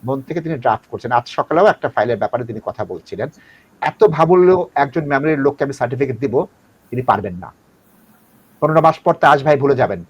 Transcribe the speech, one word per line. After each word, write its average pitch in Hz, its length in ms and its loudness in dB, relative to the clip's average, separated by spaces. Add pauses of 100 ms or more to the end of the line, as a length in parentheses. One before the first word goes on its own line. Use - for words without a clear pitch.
মন 135 180 -6
থেকে - 180 -8
তিনি 160 180 -8
ড্রাফট 120 320 -2
করছেন। 120 220 -8
আজ 123 140 2
সকালেও 160 400 0
একটা 180 220 0
ফাইলের 110 280 -2
ব্যাপারে 107 280 -4
তিনি 113 200 -12
কথা 101 200 -8
বলছিলেন। 92 440 -12 (520)
এত - 240 0
ভাবুল্য 180 680 4
একজন 143 320 -2
মেমোরির 143 320 0
লোককে 139 260 0
আমি 139 80 -6
সার্টিফিকেট 127 460 -4
দিব, 131 260 -2 (460)
তিনি 123 120 -6
পারবেন 101 340 -2
না। 90 160 -16 (1080)
পনেরো 156 200 2
মাস 156 180 2
পর 175 160 0
তাজ 139 300 2
ভাই 147 120 4
ভুলে 139 200 0
যাবেন। 98 340 -2